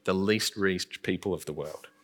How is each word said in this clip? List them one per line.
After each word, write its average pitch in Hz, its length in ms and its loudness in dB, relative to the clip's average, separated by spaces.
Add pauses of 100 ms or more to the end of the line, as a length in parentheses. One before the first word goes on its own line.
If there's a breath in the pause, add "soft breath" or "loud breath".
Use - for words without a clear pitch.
the 92 80 4
least 101 440 2
reached 95 460 0
people 92 300 -2
of 82 140 -4
the 78 60 -2
world. 76 360 -8 (160)